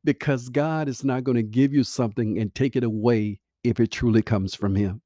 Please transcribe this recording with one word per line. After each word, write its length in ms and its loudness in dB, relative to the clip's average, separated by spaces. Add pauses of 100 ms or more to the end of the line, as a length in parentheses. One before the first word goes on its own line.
because 460 -2
God 400 -2
is 160 -8
not 180 0
gonna 220 0
give 280 2
you 120 2
something 560 -2
and 120 -4
take 220 -2
it 80 0
away 560 0 (240)
if 160 0
it 140 2
truly 280 4
comes 360 -2
from 180 -2
him. 320 0